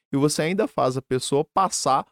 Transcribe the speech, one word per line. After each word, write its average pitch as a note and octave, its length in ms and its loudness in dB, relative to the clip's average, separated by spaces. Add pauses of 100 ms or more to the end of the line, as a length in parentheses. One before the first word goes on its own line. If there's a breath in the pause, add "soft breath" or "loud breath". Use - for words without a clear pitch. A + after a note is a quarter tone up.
(140)
e C#3 40 2
você D3 240 2
ainda F#3+ 260 0
faz C3 300 -2
a B2+ 40 -8
pessoa C#3 440 -2
passar D3+ 680 0